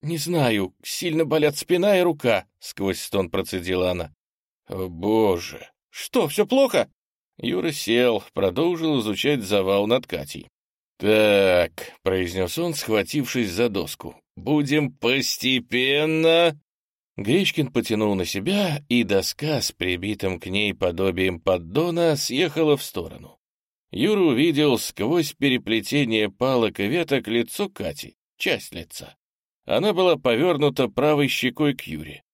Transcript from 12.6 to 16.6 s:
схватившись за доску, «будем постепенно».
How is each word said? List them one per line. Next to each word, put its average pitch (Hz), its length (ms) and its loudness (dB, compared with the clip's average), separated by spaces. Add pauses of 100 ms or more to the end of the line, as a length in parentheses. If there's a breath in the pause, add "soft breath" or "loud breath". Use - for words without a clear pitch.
схватившись 113 760 -2
за 110 180 0
доску, - 480 -6 (200)
«будем 147 560 0
постепенно». 143 1700 0 (580)